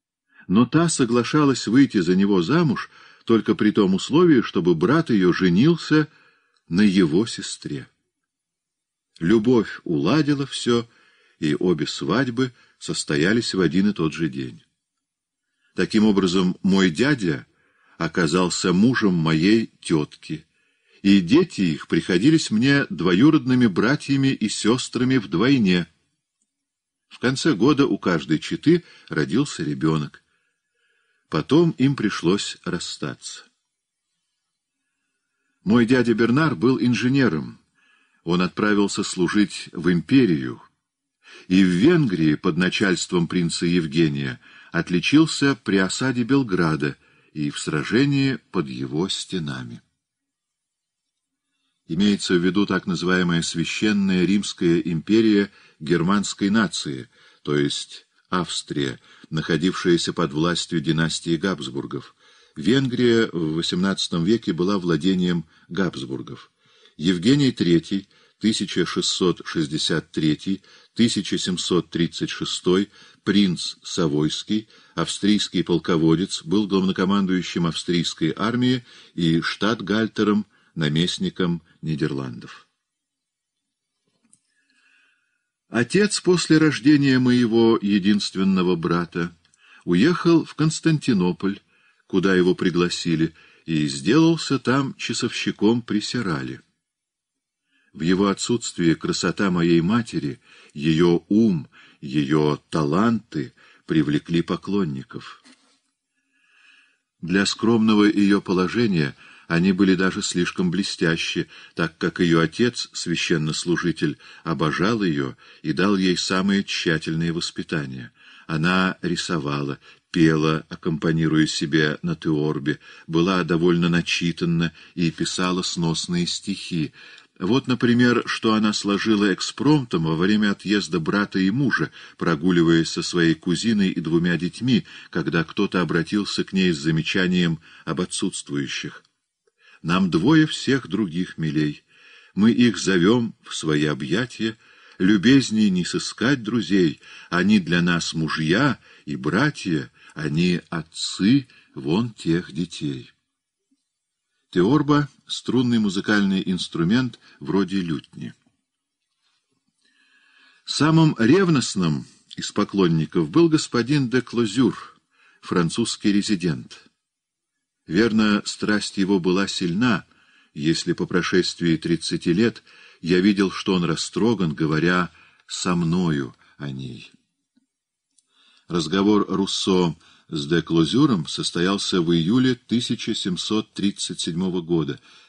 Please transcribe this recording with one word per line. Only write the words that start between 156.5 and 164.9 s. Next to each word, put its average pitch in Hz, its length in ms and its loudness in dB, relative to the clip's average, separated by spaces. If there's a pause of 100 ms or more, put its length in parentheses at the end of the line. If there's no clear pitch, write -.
вроде 95 440 -2
лютни. 73 500 -8 (2250)
Самым 160 540 4
ревностным 113 880 2 (280)
из - 160 -10
поклонников 85 760 0
был 165 220 4
господин 135 580 0
де 123 140 0
Клозюр, 110 520 0 (680)